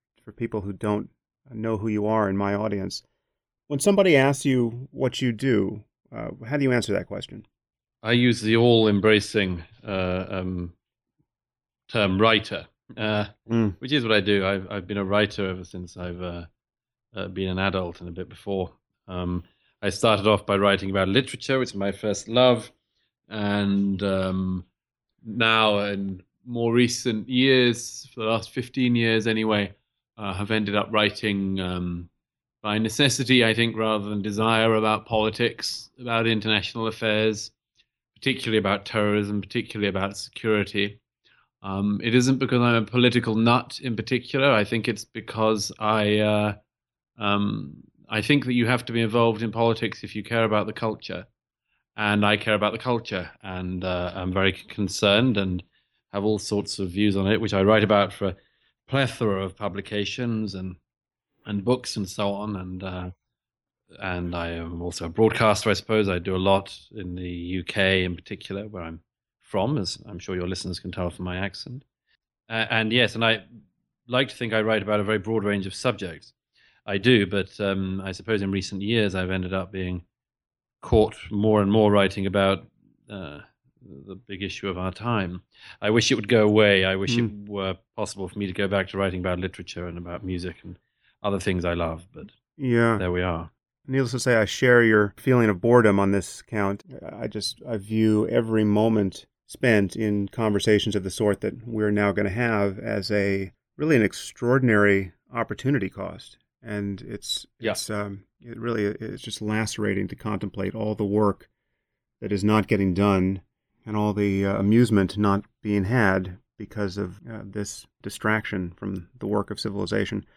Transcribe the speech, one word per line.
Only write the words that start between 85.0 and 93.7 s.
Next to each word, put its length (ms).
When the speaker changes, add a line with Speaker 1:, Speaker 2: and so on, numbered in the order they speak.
Speaker 2:
I 100
wish 200
it 40
would 120
go 160
away. 420
I 100
wish 220
Speaker 1:
Mm. 280
Speaker 2:
it 40
were 280
possible 320
for 100
me 100
to 60
go 140
back 220
to 80
writing 220
about 200
literature 480
and 100
about 260
music 400
and 140
other 160
things 260
I 80
love, 400
but 180
Speaker 1:
Yeah. 400
Speaker 2:
there 140
we 100
are. 300